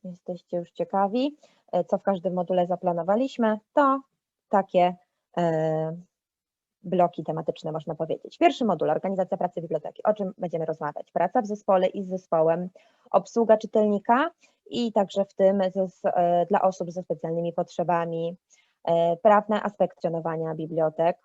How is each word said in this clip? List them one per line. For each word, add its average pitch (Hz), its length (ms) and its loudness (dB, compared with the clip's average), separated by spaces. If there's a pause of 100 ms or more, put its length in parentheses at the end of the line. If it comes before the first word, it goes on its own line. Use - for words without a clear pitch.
jesteście 180 540 -10
już 170 140 -8
ciekawi, 202 680 -2 (340)
e, 175 120 0
co 196 140 -2
w - 60 -6
każdym 185 300 -2
module 180 340 0
zaplanowaliśmy, 196 920 0 (140)
to 277 280 4 (480)
takie, 180 460 2 (420)
e, 160 600 0 (840)
bloki 175 400 0
tematyczne, 160 480 -6
można 156 240 -6
powiedzieć. - 420 -8
Pierwszy 285 280 4
moduł, 156 240 0
organizacja 185 480 -2
pracy 175 240 -4
biblioteki. 160 420 -8
O 214 100 4
czym 190 240 -4
będziemy 165 280 -4
rozmawiać? 156 460 -8
Praca 180 300 0
w 208 60 -6
zespole 196 400 2
i 196 160 -4
z 185 60 -10
zespołem, 175 600 0 (420)
obsługa 220 460 2
czytelnika 220 760 2 (340)
i 233 260 -4
także 196 340 -2
w - 80 -20
tym 196 280 4 (120)
ze-, 190 140 -2
z-, - 180 -12
e, 175 400 2
dla 196 160 0
osób 185 300 0
ze 180 120 -10
specjalnymi 170 500 -4
potrzebami, 170 840 -4 (500)
e, 170 300 2
prawne 208 460 4
aspekty 196 320 -2
funkcjonowania 165 600 -4
bibliotek 160 680 -2